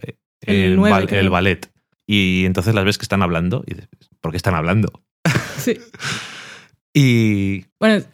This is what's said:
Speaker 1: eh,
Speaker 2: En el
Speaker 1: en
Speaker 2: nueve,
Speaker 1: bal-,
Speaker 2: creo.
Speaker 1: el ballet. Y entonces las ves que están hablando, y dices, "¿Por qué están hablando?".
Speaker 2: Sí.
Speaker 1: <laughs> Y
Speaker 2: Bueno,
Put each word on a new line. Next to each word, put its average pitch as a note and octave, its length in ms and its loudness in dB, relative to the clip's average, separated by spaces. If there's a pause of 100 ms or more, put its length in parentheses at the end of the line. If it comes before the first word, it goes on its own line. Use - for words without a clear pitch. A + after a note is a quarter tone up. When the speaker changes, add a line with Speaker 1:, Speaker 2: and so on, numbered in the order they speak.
Speaker 1:
eh, - 140 -14 (260)
Speaker 2:
En G2+ 140 -2
el G2 160 2
Speaker 1:
en F#2 60 4
Speaker 2:
nueve, G2+ 140 4
Speaker 1:
bal-, G2 160 2
Speaker 2:
creo. G2+ 120 0
Speaker 1:
el F#2+ 100 2
ballet. F2+ 400 0 (380)
Y F#2+ 380 2
entonces F#2 280 0
las G2 120 2
ves G2+ 120 0
que - 60 -12
están G2 180 0
hablando, F2 460 -2
y - 60 -12
dices, - 160 -18 (320)
"¿Por D#2+ 100 -6
qué E2+ 60 -6
están F2+ 180 -2
hablando?". F2+ 480 -2 (540)
Speaker 2:
Sí. A3+ 200 -2
Speaker 1:
<laughs> - 120 -20 (1040)
Y G#2+ 720 2 (140)
Speaker 2:
Bueno, G#3+ 240 2 (100)